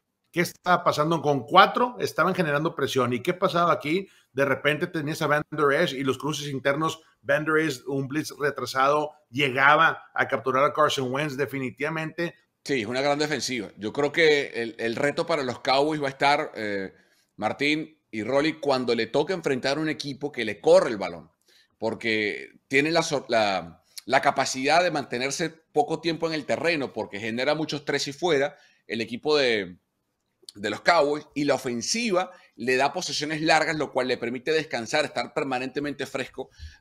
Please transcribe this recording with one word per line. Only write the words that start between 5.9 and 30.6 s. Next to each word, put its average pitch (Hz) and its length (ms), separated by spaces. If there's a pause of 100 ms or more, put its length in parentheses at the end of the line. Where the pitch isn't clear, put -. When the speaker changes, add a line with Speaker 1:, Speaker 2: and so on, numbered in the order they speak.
Speaker 1:
y 135 100
los 135 140
cruces 143 320
internos, 139 520 (200)
Van 147 240
Der 160 200
Esch, 131 220
un 139 200
blitz 139 300
retrasado, 139 760 (180)
llegaba 139 760 (100)
a 127 140
capturar 131 360
a 147 100
Carson 139 380
Wentz 139 260
definitivamente. 151 1000 (280)
Speaker 2:
Sí, 139 180
es 101 60
una 127 140
gran 143 180
defensiva. 131 580
Yo 104 160
creo 143 180
que 147 360
el, 113 320
el 113 160
reto 143 320
para 156 160
los 123 160
Cowboys 147 420
va 139 60
a - 20
estar, 143 460
eh, 101 380 (420)
Martín 147 720
y 110 140
Rolly, 143 360
cuando 127 360
le 113 120
toque 151 260
enfrentar 139 440
a 156 40
un 156 80
equipo 143 420
que 120 120
le 107 160
corre 165 300
el 113 80
balón, 87 320 (480)
porque 107 720 (180)
tiene 143 240
la 165 120
so-, 143 260
la, 98 540 (220)
la 131 160
capacidad 135 640
de 180 60
mantenerse 139 600
poco 156 520
tiempo 165 260
en 160 60
el 151 120
terreno, 131 460
porque 101 280
genera 117 340
mucho 156 240
estrés 139 300
y 143 60
fuera 147 440 (300)
el 110 120
equipo 120 380
de, 107 400 (760)
de 101 160